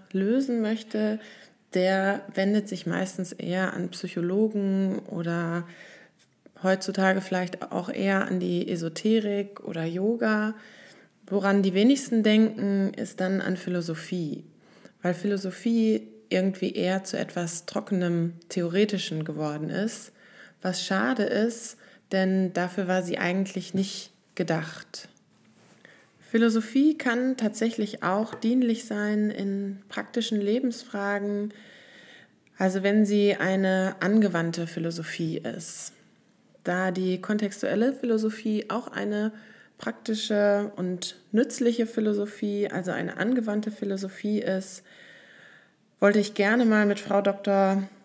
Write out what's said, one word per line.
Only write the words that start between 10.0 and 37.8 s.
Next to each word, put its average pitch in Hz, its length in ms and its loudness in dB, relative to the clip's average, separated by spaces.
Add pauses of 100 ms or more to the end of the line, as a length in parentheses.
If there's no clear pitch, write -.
Woran 196 360 2
die 190 120 2
wenigsten 233 500 4
denken, 214 680 4
ist - 260 -6
dann 185 200 0
an 185 160 -2
Philosophie, 170 880 -4 (560)
weil 180 140 0
Philosophie 214 920 0 (200)
irgendwie 185 460 0
eher 185 300 0
zu - 120 -6
etwas - 500 -4
Trockenem, 175 680 0 (140)
Theoretischen 180 760 0
geworden 151 460 -6
ist, - 420 -4 (480)
was 185 240 -4
schade 220 380 0
ist, 226 540 -2 (340)
denn 190 420 2
dafür 180 360 -2
war 185 160 2
sie 170 140 -2
eigentlich 190 560 -2
nicht - 340 -2 (260)
gedacht. - 760 -4 (1200)
Philosophie 233 680 4
kann 254 400 0
tatsächlich 220 640 -2
auch 202 320 0
dienlich 233 520 2
sein 208 440 0
in 196 600 -4
praktischen 214 500 -2
Lebensfragen, 202 1120 -2 (1040)
also 190 260 2
wenn 208 220 6
sie 202 300 4
eine 190 680 2
angewandte 170 640 2
Philosophie 165 720 -4
ist. - 560 -8 (720)
Da 180 280 0
die 185 280 0
kontextuelle 208 720 -2